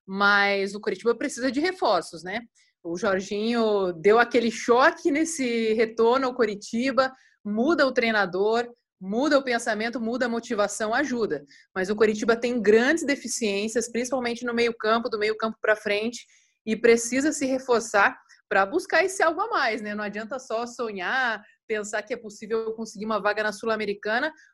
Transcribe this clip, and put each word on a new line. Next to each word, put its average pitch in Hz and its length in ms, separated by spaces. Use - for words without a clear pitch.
mas 202 640
o 208 80
Coritiba 220 320
precisa 254 380
de 247 80
reforços, 233 640
né? 196 180
O 170 140
Jorginho 208 960
deu 196 240
aquele 233 320
choque 277 640
nesse 240 640
retorno 226 520
ao 247 80
Coritiba, 247 800
muda 262 420
o 247 80
treinador, 220 760
muda 247 380
o 269 60
pensamento, 233 580
muda 240 240
a 240 40
motivação, 226 640
ajuda. 240 500
Mas 185 160
o 214 40
Coritiba 214 400
tem 240 240
grandes 240 460
deficiências, 220 880
principalmente 240 520
no 240 100
meio-campo, 233 560
do 208 100
meio-campo 214 420
pra 214 140
frente, 214 500
e 220 100
precisa 240 560
se 285 140
reforçar 240 720
pra 196 160
buscar 330 400
esse 381 200
algo 330 180
a 466 60
mais, 254 340
né? 208 140
Não 214 80
adianta 214 340
só 240 300
sonhar, 220 760
pensar 214 360
que 247 100
é - 40
possível 220 560
conseguir 220 320
uma 220 140
vaga 208 220
na 214 100
Sul-Americana, 214 800